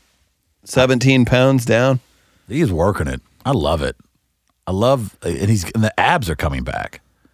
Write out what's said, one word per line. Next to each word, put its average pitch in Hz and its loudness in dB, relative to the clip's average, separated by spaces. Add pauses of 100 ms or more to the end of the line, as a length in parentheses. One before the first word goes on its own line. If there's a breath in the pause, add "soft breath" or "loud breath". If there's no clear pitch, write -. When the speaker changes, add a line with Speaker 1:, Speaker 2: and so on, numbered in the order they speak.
(640)
Speaker 1:
Seventeen 131 2
pounds 127 2
down. 123 2 (500)
Speaker 2:
He's 131 -2
working 85 0
it. 67 -8 (240)
I 131 -2
love 78 0
it. 64 -4 (680)
I 90 -8
love, 110 0
and 85 -2
he's, 101 0
and 113 0
the 107 -2
abs 120 0
are - -4
coming 69 -4
back. - -10 (340)